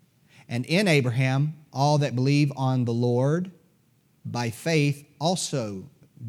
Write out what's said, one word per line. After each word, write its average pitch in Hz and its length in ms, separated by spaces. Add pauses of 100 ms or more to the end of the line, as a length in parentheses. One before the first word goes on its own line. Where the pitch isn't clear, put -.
(480)
and 123 200
in 190 200
Abraham, 135 680 (180)
all 147 240
that 135 180
believe 143 400
on 131 300
the 120 80
Lord 131 580 (720)
by 117 280
faith 147 520 (160)
also 127 720 (400)